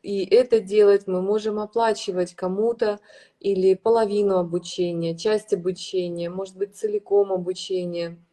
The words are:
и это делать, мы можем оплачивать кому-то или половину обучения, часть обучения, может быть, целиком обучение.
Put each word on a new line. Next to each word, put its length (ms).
и 220
это 360
делать, 460
мы 140
можем 380
оплачивать 760
кому-то 640
или 340
половину 640
обучения, 800
часть 360
обучения, 760
может 280
быть, 200
целиком 560
обучение. 840